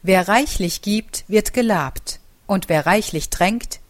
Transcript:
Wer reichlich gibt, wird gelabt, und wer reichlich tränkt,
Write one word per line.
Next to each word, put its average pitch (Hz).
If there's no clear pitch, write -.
Wer 185
reichlich 208
gibt, -
wird 208
gelabt, 190
und 190
wer 156
reichlich 185
tränkt, 202